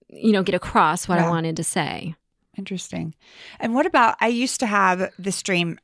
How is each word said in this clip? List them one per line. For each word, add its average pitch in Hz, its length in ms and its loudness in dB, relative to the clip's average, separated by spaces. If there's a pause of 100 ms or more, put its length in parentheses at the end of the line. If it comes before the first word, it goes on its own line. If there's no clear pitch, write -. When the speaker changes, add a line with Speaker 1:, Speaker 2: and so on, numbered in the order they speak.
Speaker 1:
you - 240 2
know, 190 100 4
get 185 120 0
across 175 520 2
what 180 120 2
I - 40 4
Speaker 2:
Yeah. 165 60 2
Speaker 1:
wanted 165 280 -2
to 165 60 -6
say. 160 520 -4 (420)
Speaker 2:
Interesting. 175 580 -10 (460)
And 226 120 -2
what 269 120 2
about, 254 340 4
I 220 80 2
used 240 320 -2
to 254 60 0
have 190 520 2
this 185 240 -6
dream, 175 420 -2